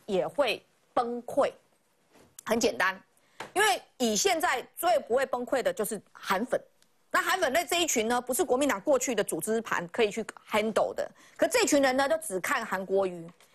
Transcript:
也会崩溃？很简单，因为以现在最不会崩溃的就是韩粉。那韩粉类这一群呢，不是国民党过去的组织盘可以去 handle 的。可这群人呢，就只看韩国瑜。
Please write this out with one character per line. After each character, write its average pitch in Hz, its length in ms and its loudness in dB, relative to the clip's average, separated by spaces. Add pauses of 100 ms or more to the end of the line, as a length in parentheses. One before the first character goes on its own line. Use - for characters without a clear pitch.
也 175 220 0
会 233 360 0 (300)
崩 240 300 -2
溃？ - 280 0 (880)
很 220 160 -2
简 - 180 0
单， 185 240 -2 (520)
因 381 100 2
为 392 180 2 (180)
以 220 180 0
现 339 240 2
在 294 260 -2 (100)
最 339 240 2
不 - 140 -4
会 269 120 2
崩 247 200 -4
溃 - 160 0
的 180 100 0
就 202 120 -4
是 - 160 -6 (100)
韩 190 340 -2
粉。 - 160 -2 (500)
那 359 100 2
韩 359 180 0
粉 302 140 2
类 339 120 2
这 349 160 0
一 330 60 2
群 220 220 0
呢， 247 120 0
不 247 120 -6
是 311 100 0
国 262 140 2
民 277 120 2
党 202 120 0
过 269 180 4
去 247 160 -2
的 202 80 0
组 165 180 -4
织 220 200 -2
盘 175 280 -4
可 - 140 -2
以 208 80 2
去 214 140 -6 (260)
handle 208 440 0
的。 - 140 -6 (280)
可 311 100 4
这 440 200 2
群 285 160 4
人 262 140 2
呢， 277 120 2
就 311 100 2
只 190 220 -6
看 240 240 -4
韩 196 200 -6
国 190 220 2
瑜。 175 240 -10 (240)